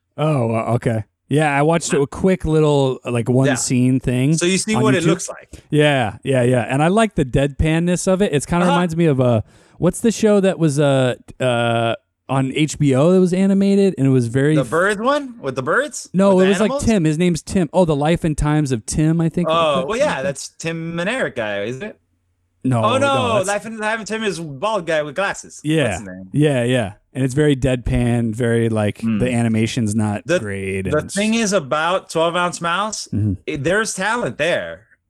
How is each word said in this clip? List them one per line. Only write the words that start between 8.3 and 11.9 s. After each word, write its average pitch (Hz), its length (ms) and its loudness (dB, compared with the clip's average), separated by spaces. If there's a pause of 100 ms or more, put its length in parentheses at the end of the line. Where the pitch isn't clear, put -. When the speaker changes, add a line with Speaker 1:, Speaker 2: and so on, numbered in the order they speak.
Speaker 1:
It's 143 120 0
kinda 175 200 2
Speaker 2:
Uh-huh. 180 80 2
Speaker 1:
reminds 180 220 0
me 170 120 2
of, 135 120 2
uh, 120 220 2 (360)
what's 170 220 -2
the 233 120 2
show 208 280 2
that 185 180 0
was, 151 220 0
uh, 131 360 2 (240)
uh, 117 560 0 (340)